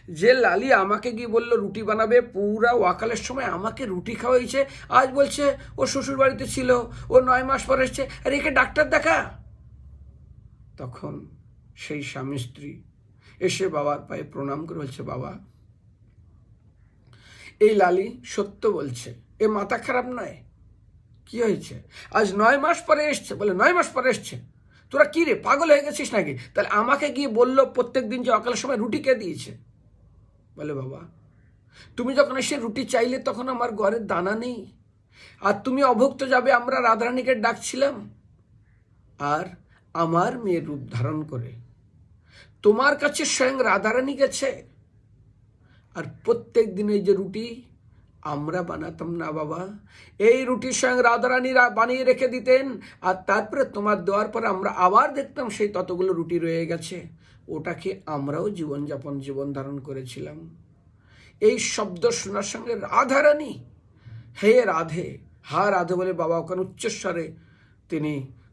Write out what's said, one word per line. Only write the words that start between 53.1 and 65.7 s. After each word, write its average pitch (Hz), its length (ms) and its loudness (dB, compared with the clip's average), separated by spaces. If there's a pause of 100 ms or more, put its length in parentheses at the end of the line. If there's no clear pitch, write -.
তারপরে 214 380 0
তোমার 202 400 -2
দেওয়ার 202 220 0
পরে 226 200 -4
আমরা 196 220 -2
আবার 214 440 6
দেখতাম 262 360 -6
সেই 208 200 0
ততগুলো 180 440 -2
রুটি 165 260 -2
রয়ে 165 260 0
গেছে, 165 420 -8 (400)
ওটাকে 170 580 -8
আমরাও 151 440 -4
জীবনযাপন, 147 720 -6
জীবন 139 340 -6
ধারণ 135 260 -8
করেছিলাম।" 147 760 -14 (840)
এই 220 200 4
শব্দ 190 500 -2
শোনার 202 340 -4
সঙ্গে 226 320 -6
রাধারানী, 277 880 2 (800)
"হে 233 220 6
রাধে, 160 520 -4 (260)
হা 190 280 0